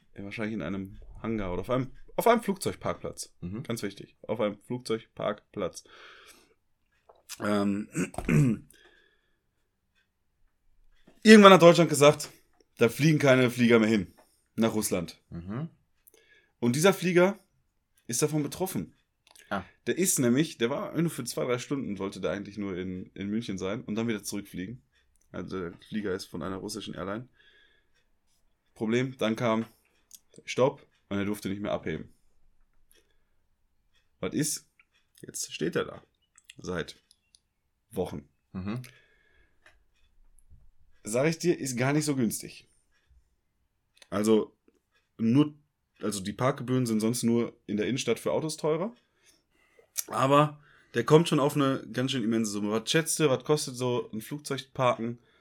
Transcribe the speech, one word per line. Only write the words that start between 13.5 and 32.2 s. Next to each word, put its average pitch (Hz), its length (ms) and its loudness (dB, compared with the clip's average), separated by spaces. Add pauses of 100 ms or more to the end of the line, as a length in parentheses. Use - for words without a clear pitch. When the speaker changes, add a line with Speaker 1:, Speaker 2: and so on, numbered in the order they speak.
Speaker 1:
Flieger 120 280 6
mehr 110 100 4
hin. 107 240 0 (420)
Nach 110 180 0
Russland. 101 460 -4 (100)
Speaker 2:
Mhm. 101 400 -10 (880)
Speaker 1:
Und 120 160 0
dieser 185 180 4
Flieger 180 460 2 (680)
ist 120 140 -4
davon 151 220 0
betroffen. 143 500 -6 (560)
Speaker 2:
Ah. 98 140 -6 (220)
Speaker 1:
Der 120 120 -4
ist 185 220 0
nämlich, 131 380 2
der 117 120 0
war - 300 -6
nur 165 120 0
für 135 120 -10
zwei, 143 220 -6
drei 120 140 -2
Stunden, 127 360 -6
sollte 95 240 -8
der 90 120 -4
eigentlich 101 260 -8
nur 101 180 -8
in, 92 380 -10
in 101 160 -10
München 107 280 -6
sein 98 260 -6
und 104 120 -8
dann 113 120 -4
wieder 107 160 -4
zurückfliegen. 101 580 -12 (500)
Also 92 280 -10
der 87 140 -10 (140)
Flieger 101 260 -6
ist 98 120 -8
von - 160 -12
einer 95 160 -8
russischen 101 380 -12
Airline. 98 320 -10 (1500)
Problem, 123 440 -2
dann 110 180 -2
kam 113 300 -2 (800)
Stopp 135 400 -2 (240)
und 101 80 -4
er 101 80 -2
durfte 101 240 -6
nicht 101 120 -6
mehr 104 100 -6
abheben. - 420 -8 (2000)